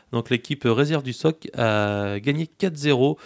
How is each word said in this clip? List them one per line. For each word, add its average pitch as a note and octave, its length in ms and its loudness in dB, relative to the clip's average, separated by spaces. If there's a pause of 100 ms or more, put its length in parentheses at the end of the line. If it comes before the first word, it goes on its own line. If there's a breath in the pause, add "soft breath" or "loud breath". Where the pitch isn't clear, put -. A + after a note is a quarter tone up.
(100)
Donc A#2 200 -4
l'équipe B2+ 340 -2
réserve C#3 400 2
du B2+ 80 -6
SOC - 440 -2
a G#2 600 0
gagné D3 300 -4
quatre F3+ 280 -4
zéro. C#3+ 500 2